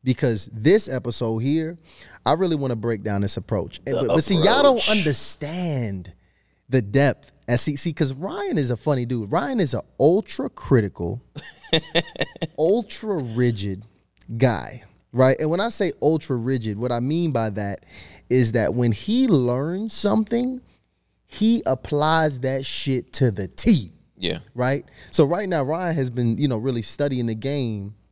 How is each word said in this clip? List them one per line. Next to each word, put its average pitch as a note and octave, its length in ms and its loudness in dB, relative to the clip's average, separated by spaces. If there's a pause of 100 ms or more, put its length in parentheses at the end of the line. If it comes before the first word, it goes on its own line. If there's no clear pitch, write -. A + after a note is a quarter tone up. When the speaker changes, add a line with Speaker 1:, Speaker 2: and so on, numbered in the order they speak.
Speaker 1:
Because B2 480 0
this D3+ 360 4
episode A#2 500 -4
here, D#3 400 -2 (480)
I C3 60 4
really E3+ 240 2
wanna C3+ 180 -2
break A2 300 -2
down G2+ 160 0
this G2+ 160 -2
approach. - 500 -4
And, C3+ 80 -2
Speaker 2:
The - 60 0
Speaker 1:
but, C3 60 0 (100)
but D#3+ 80 4
see, G3 100 2
y'all G3+ 300 4
don't B3+ 180 4
Speaker 2:
approach. - 60 2 (100)
Speaker 1:
understand C#3+ 1120 -2 (560)
the B2 140 2
depth. B2 480 0 (160)
And A#2+ 140 2
see, C#3 160 -2
see, D#3 160 -4
'cause C#3 200 -2
Ryan C#4+ 460 -4
is B2+ 120 0
a A#2 60 0
funny B2+ 300 -2
dude. A#2 240 -4
Ryan A3+ 300 0
is C#3 140 0
a G#2 80 -4 (180)
ultra G3 500 2
critical, G#2 720 -2 (500)
Speaker 2:
<laughs> - 880 -4
Speaker 1:
ultra G3+ 640 0
rigid A2 600 -2 (540)
guy, A2 460 0 (300)
right? C3 260 6
And D#3 120 -2
when F3 100 0
I A3+ 80 0
say G3 320 -2
ultra D3 360 2
rigid, A2+ 420 -2
what B2 140 -2
I A#2+ 80 0
mean D#3 320 0
by A2+ 180 0
that G2+ 340 -6 (460)
is A#2+ 220 4
that G#2+ 220 0
when A#2+ 180 2
he A#3+ 360 0
learns D#3 640 0
something, A#3 680 0 (680)
he A3+ 400 2
applies D3 760 2
that C3+ 240 -2
shit - 500 -4
to B2+ 160 2
the F#2+ 180 -6
T. C3 440 2 (240)
Speaker 2:
Yeah. - 220 -2 (160)
Speaker 1:
Right? B2+ 300 0 (260)
So D#3 140 6
right F3+ 240 0
now, D#3+ 140 0
Ryan D#3+ 340 -2
has C3 140 -2
been, A#2 280 0
you C#3+ 100 0
know, A#2+ 100 -2
really A#2+ 240 -2
studying B2+ 440 -2
the A2+ 80 -2
game A2 600 -4 (180)